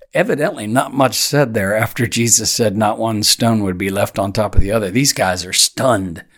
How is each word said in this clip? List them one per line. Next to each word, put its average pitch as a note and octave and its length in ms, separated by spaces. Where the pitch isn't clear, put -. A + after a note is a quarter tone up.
evidently D3+ 540
not A#2+ 260
much C3 220
said C#3+ 380
there G2+ 200
after A2 320
Jesus A2+ 460
said G#2+ 260
not A2 220
one A2 240
stone A2+ 400
would F#2 160
be G2 100
left G2+ 300
on G2 120
top G#2 220
of - 80
the G2 100
other. G#2+ 200
These C3+ 220
guys F#2 320
are F#2 80
stunned G2 720